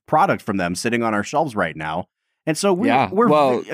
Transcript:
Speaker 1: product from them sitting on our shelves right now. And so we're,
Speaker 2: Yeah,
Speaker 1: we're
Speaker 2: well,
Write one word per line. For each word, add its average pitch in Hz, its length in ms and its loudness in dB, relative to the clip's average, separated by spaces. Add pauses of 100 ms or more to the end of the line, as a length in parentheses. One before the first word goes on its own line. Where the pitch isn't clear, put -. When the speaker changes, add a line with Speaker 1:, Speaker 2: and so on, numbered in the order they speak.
Speaker 1:
product 156 360 2
from 101 140 -4
them 90 180 -2
sitting 117 280 -2
on 110 120 0
our 104 100 0
shelves 147 300 -4
right 82 220 -2
now. 78 300 -6 (400)
And 156 100 -2
so 202 160 0
we're, 180 140 0
Speaker 2:
Yeah, 123 260 2
Speaker 1:
we're 226 160 2
Speaker 2:
well, 139 340 4 (120)